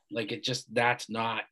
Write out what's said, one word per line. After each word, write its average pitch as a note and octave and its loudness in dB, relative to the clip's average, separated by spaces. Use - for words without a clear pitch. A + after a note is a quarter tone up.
Like, G#2+ -2
it G#2 -6
just, B2 -4
that's A#2+ 2
not, A2+ -2